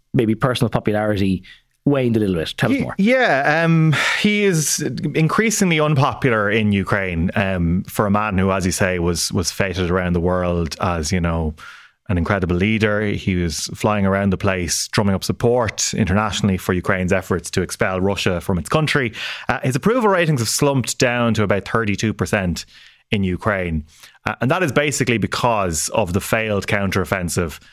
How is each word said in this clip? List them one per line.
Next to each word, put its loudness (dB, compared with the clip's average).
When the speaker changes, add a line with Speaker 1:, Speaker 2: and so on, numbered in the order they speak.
Speaker 1:
maybe 2
personal 0
popularity 0
waned 2
a 2
little 2
bit. -4
Tell 0
us 2
Speaker 2:
Ye-, -2
Speaker 1:
more. -6
Speaker 2:
yeah, 2
um, 4
he 2
is 0
increasingly 2
unpopular 2
in 2
Ukraine, 0
um, 0
for 0
a 2
man 0
who, 2
as 0
you 0
say, 0
was, -2
was -2
feted -2
around 0
the 0
world 0
as, -2
you 0
know, -2
an 0
incredible 0
leader. 2
He -2
was -4
flying 0
around 2
the 2
place, -2
drumming 2
up -4
support 0
internationally 0
for -2
Ukraine's 0
efforts -2
to 0
expel -2
Russia 0
from 0
its -6
country. 0
Uh, -2
his 0
approval 2
ratings 2
have -2
slumped 0
down 2
to 0
about 0
thirty-two 0
percent -2
in 0
Ukraine. -2
Uh, -2
and 2
that 0
is 0
basically 0
because -2
of 0
the 0
failed -2
counteroffensive, -2